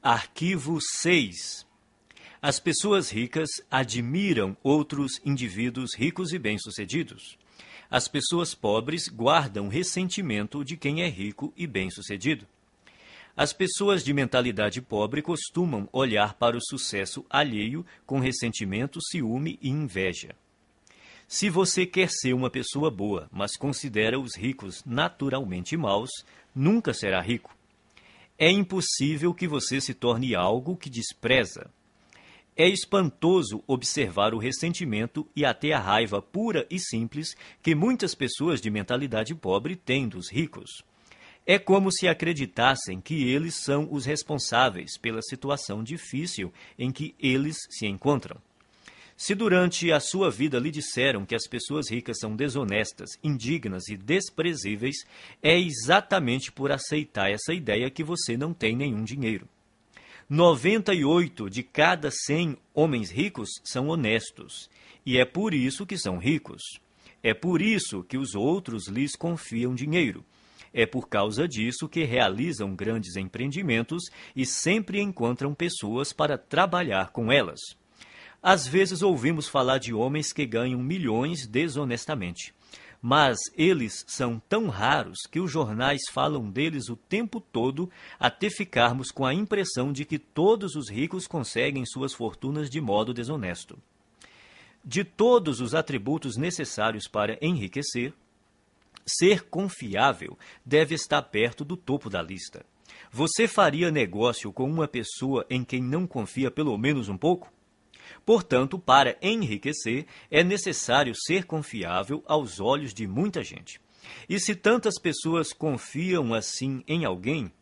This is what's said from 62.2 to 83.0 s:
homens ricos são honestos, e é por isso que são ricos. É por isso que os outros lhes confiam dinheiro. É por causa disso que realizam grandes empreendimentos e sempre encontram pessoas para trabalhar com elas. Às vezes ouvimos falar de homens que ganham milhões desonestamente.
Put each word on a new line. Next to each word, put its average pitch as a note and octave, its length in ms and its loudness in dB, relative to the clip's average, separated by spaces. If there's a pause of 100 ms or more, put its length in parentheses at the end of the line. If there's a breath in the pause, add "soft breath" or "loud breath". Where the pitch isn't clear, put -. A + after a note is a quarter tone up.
homens B2+ 380 2
ricos C3 380 -4 (120)
são C3 240 -4
honestos, A#2 840 -2 (380 loud breath)
e B2+ 100 2
é B2+ 80 8
por F#3 300 0
isso C3+ 320 0
que G3 100 -6
são F#2 220 -4
ricos. - 640 -2 (420 soft breath)
É A2+ 100 4
por E3+ 300 0
isso F#3+ 400 0
que - 160 -8
os A#2+ 160 -6
outros A#2 540 -2
lhes C3 260 -2
confiam B2+ 600 -4
dinheiro. C#3+ 480 0 (480 loud breath)
É A#2 140 4
por B2+ 220 -6
causa G#2+ 380 2
disso B2 420 -2
que E3 140 -2
realizam A2+ 720 0
grandes G2+ 400 -4
empreendimentos C3 880 -2 (320 loud breath)
e C3 100 0
sempre G3 560 0
encontram C#3 540 -2
pessoas C3 580 -4
para D3 240 0
trabalhar D#3+ 760 0
com A#2 180 0
elas. A2 300 4 (840 loud breath)
Às E3 200 6
vezes F3+ 340 4
ouvimos D#3+ 480 2
falar C3 300 4
de B2 160 -4
homens C3+ 360 0
que D3 140 -4
ganham B2 340 -2
milhões C3+ 680 -2
desonestamente. B2 1080 -4 (480 loud breath)